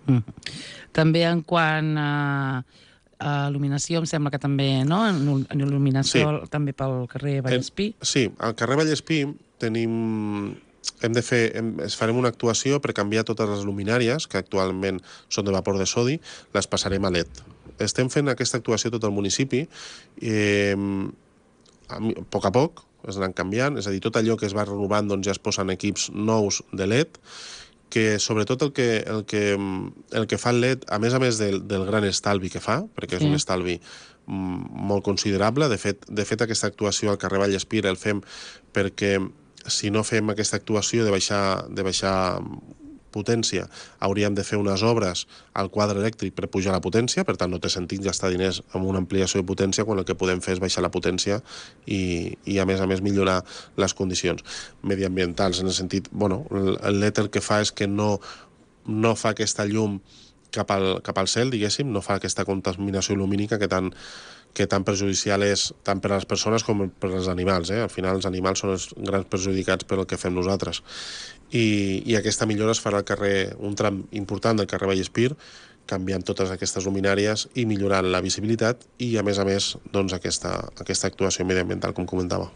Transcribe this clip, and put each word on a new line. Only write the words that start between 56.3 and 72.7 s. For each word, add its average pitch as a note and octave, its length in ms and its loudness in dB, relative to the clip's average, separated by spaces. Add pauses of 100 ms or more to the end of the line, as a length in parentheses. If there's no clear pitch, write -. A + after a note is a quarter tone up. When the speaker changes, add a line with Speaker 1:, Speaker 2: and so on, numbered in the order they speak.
Speaker 2:
el, G2 320 0
el G2+ 220 2
led G#2 180 2
el G2+ 80 -2
que G2+ 140 -2
fa G#2+ 180 2
és G#2 100 0
que G#2 140 -2
no, G2+ 300 0 (720)
no A2 280 2
fa G#2+ 220 0
aquesta G#2+ 320 -2
llum G#2 320 0 (520)
cap G2+ 180 -4
al, F#2+ 320 2
cap - 160 -6
al F#2+ 140 0
cel, B2 180 2
diguéssim, A2+ 420 0
no G2+ 120 0
fa G2 160 0
aquesta F#2+ 240 -2
contaminació G2 720 0
lumínica G2+ 420 0
que G2+ 140 0
tan, F#2 180 0 (600)
que G2+ 160 0
tan G2 160 0
perjudicial G2 600 0
és G2+ 240 2 (120)
tant F#2+ 220 -2
per G2 80 2
a G2 80 2
les - 80 -10
persones G#2+ 380 0
com G2+ 180 2 (160)
per F#2+ 100 -2
als F#2 220 -2
animals, F2+ 400 2
eh? A2 80 0
Al G#2+ 100 -2
final, F#2 300 -2
els F#2+ 80 -2
animals F#2 320 0
són G2 140 0
els F2+ 240 -6
grans G2 340 -2
perjudicats F#2+ 560 0
per G2 100 0
el F#2+ 80 -2
que F2+ 140 -6
fem F2+ 160 -2
nosaltres. F2+ 460 -2 (720)
I, G#2 520 2
i A2+ 160 2
aquesta G#2+ 280 0
millora A2 280 2